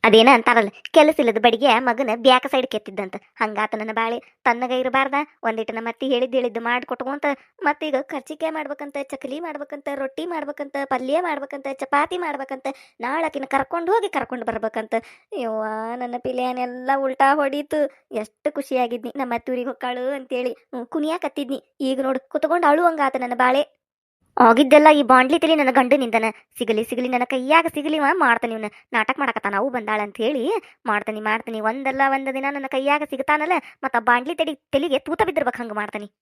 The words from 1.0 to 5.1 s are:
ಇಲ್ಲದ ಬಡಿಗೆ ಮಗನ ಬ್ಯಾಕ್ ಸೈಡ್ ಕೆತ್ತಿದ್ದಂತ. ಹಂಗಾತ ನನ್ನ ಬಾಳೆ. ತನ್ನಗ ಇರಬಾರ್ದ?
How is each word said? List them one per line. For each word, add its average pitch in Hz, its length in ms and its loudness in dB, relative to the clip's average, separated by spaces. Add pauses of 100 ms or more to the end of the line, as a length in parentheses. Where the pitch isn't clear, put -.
ಇಲ್ಲದ 233 220 2
ಬಡಿಗೆ 233 380 4
ಮಗನ 247 380 -2
ಬ್ಯಾಕ್ 254 300 4
ಸೈಡ್ 262 200 -2
ಕೆತ್ತಿದ್ದಂತ. 202 500 -10 (200)
ಹಂಗಾತ 214 380 -4
ನನ್ನ 220 180 -8
ಬಾಳೆ. 226 260 -4 (260)
ತನ್ನಗ 240 260 0
ಇರಬಾರ್ದ? 262 440 0 (280)